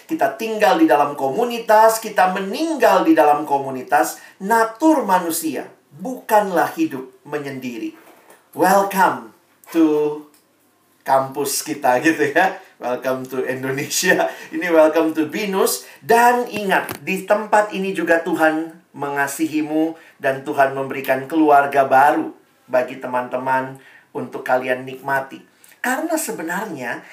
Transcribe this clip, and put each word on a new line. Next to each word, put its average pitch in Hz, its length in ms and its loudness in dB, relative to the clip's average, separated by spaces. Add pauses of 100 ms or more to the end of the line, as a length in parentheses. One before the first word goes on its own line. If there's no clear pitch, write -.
kita - 320 -2
tinggal 208 400 2
di 160 80 6
dalam 147 320 2
komunitas, 220 800 2
kita 190 320 0
meninggal 214 720 0
di 160 160 4
dalam 151 320 4
komunitas. 135 720 -2 (160)
Natur 226 680 2
manusia 165 600 -2 (240)
bukanlah 196 880 0
hidup 135 340 -4 (140)
menyendiri." 127 720 -10 (560)
Welcome 185 800 2 (400)
to 151 480 2 (800)
kampus 135 640 -2
kita 135 400 0
gitu 151 240 2
ya. 185 320 0 (160)
Welcome 127 560 -4
to 127 80 -4
Indonesia. 135 880 -2 (240)
Ini 170 160 -4
welcome 160 480 4
to 156 80 0
Binus. 202 720 -2
Dan 240 480 4
ingat, 196 560 -4
di 185 240 -4
tempat 208 480 2
ini 190 160 -4
juga 165 320 0
Tuhan 160 720 -2
mengasihimu 151 1040 -4 (240)
dan 135 240 -2
Tuhan 135 320 0
memberikan 135 480 -4
keluarga 143 640 4
baru 139 480 2 (320)
bagi 127 320 -4
teman-teman 131 800 -4 (320)
untuk 131 320 -10
kalian 127 400 -2
nikmati. 135 560 -6 (460)
Karena 320 320 -2
sebenarnya, 170 800 -8 (140)